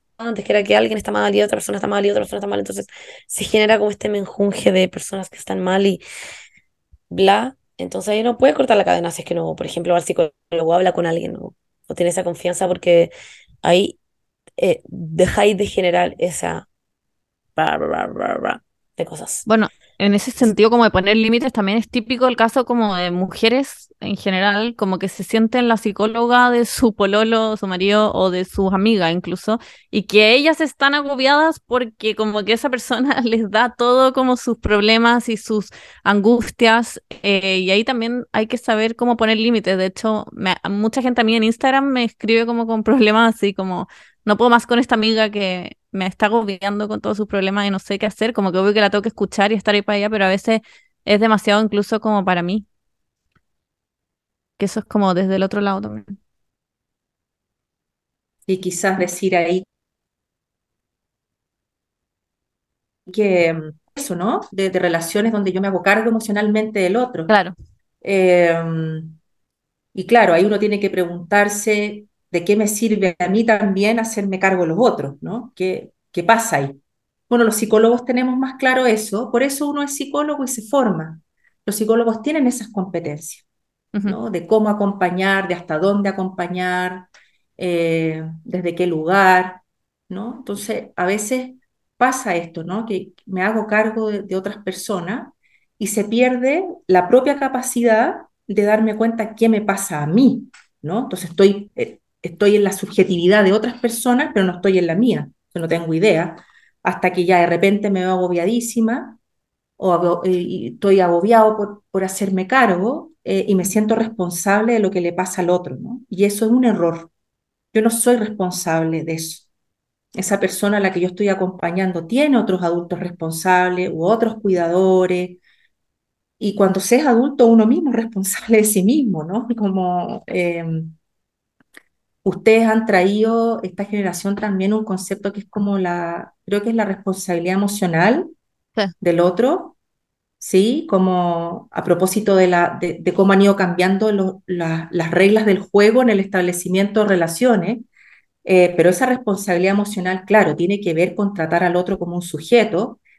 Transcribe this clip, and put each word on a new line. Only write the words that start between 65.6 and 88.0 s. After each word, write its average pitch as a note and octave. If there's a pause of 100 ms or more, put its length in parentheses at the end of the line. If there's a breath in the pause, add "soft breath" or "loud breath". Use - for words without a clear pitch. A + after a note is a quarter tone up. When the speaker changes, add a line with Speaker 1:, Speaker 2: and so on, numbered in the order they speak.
Speaker 3:
me G3
hago F#3
cargo A3
emocionalmente G#3+
del F#3
otro. B3
Speaker 2:
Claro. F#3+ (460)
Speaker 3:
Em, E3 (760)
y F#3+
claro, G#3+
ahí F3
uno G#3
tiene G#3
que G3
preguntarse G#3 (240)
de E3+
qué G3+
me G#3+
sirve G#3
a F3+
mí A3
también G#3
hacerme G3
cargo F#3
de D#3+
los E3
otros, D3
¿no? G#3
¿Qué, - (200)
qué F3
pasa A3
ahí? C#3 (480)
Bueno, A#3+
los A3
psicólogos A3+
tenemos B3+
más C4
claro B3+
eso, G#3+
por A#3
eso C#4
uno C#4+
es C#4
psicólogo C#4+
y B3
se A3
forma. E3 (440)
Los G#3
psicólogos A3+
tienen D4
esas -
competencias, E3+ (480)
Speaker 2:
Ujú. G3+
Speaker 3:
¿no? A3+
De E3+
cómo G#3+
acompañar, G3
de F3
hasta D#3+
dónde G3
acompañar, F3+ (500 soft breath)
eh, E3 (200)